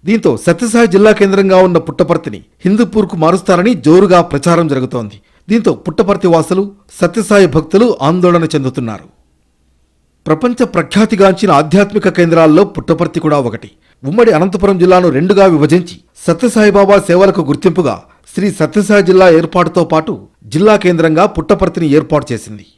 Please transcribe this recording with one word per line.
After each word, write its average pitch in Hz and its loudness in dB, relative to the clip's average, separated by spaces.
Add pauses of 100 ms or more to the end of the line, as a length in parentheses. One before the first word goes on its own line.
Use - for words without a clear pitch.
దీంతో 208 0 (140)
సత్యసాయి 226 0
జిల్లా 208 4
కేంద్రంగా 196 2
ఉన్న 175 0
పుట్టపర్తిని 156 -4 (260)
హిందూపూర్కు 202 -2
మారుస్తారని 180 0 (140)
జోరుగా 180 4 (120)
ప్రచారం 165 -2
జరుగుతోంది. 123 -6 (300)
దీంతో 208 0 (120)
పుట్టపర్తి 190 -2
వాసులు, 180 0 (360)
సత్యసాయి 196 2
భక్తులు 196 0 (200)
ఆందోళన 175 0
చెందుతున్నారు. 123 -6 (1200)
ప్రపంచ 240 -2 (100)
ప్రఖ్యాతిగాంచిన 196 0 (100)
ఆధ్యాత్మిక 196 0
కేంద్రాల్లో 165 4 (100)
పుట్టపర్తి 160 -4
కూడా 147 0 (100)
ఒకటి. 107 -14 (320)
ఉమ్మడి 220 0
అనంతపురం 190 -2
జిల్లాను 180 4 (100)
రెండుగా 190 2
విభజించి 156 0 (300)
సత్యసాయిబాబా 202 2 (100)
సేవలకు 185 2
గుర్తింపుగా 143 -2 (360)
శ్రీ 196 -4 (120)
సత్యసాయి 202 0
జిల్లా 185 6 (100)
ఏర్పాటుతో 175 -2 (120)
పాటు 156 -4 (400)
జిల్లా 208 2
కేంద్రంగా 165 0 (100)
పుట్టపర్తిని 175 -2
ఏర్పాటు 147 -2
చేసింది. 104 -14 (120)